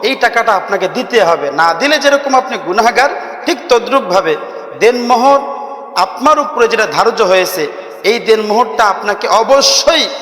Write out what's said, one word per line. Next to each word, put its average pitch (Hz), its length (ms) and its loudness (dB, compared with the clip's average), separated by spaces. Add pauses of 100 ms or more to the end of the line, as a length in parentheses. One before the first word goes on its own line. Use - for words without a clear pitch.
এই 254 120 0
টাকাটা 226 380 0
আপনাকে 185 340 -2
দিতে 233 360 0
হবে। 151 280 0
না 160 220 2
দিলে 285 240 0
যেরকম 277 380 0
আপনি 254 220 0
গুনাহগার, 226 520 0 (360)
ঠিক 294 120 -2 (120)
তদ্রূপভাবে 196 680 2 (440)
দেনমোহর 247 600 4 (560)
আপনার 285 440 2
উপরে 254 280 0
যেটা 220 240 0
ধার্য 202 300 0
হয়েছে, 180 460 2 (360)
এই 226 160 0
দেনমোহরটা 220 680 2
আপনাকে 202 420 -2
অবশ্যই 262 800 2 (140)